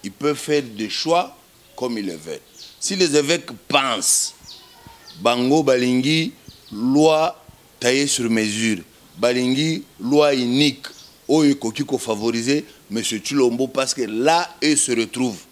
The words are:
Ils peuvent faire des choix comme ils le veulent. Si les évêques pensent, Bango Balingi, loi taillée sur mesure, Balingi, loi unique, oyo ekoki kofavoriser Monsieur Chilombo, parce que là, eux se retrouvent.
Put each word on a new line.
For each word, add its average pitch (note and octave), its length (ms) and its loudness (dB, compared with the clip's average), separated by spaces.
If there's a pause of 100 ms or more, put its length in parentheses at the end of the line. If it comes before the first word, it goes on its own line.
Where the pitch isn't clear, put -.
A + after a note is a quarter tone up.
Ils G2 80 -12
peuvent C#3+ 260 -2
faire D3 240 0
des G#2+ 300 -8
choix E3+ 440 -2 (400)
comme B2 220 -6
ils G2+ 80 -6
le F2 100 -6
veulent. D2+ 240 -12 (400)
Si - 160 -6
les E3+ 200 2
évêques D3+ 340 0 (180)
pensent, C3+ 680 0 (840)
Bango B2 440 2
Balingi, C3 720 2 (380)
loi D3+ 640 2 (440)
taillée C3 260 2
sur B2 240 -2
mesure, A2 480 0 (400)
Balingi, B2+ 680 0 (160)
loi C#3+ 360 4
unique, C3+ 500 0 (420)
oyo D3+ 220 4
ekoki C3+ 340 -2
kofavoriser A#2 800 -2 (280)
Monsieur A2 320 -4
Chilombo, B2+ 440 2
parce C3 280 -4
que B2+ 80 -4
là, C#3+ 500 0 (100)
eux D3+ 120 2
se C3+ 160 0
retrouvent. A2+ 500 -2 (100)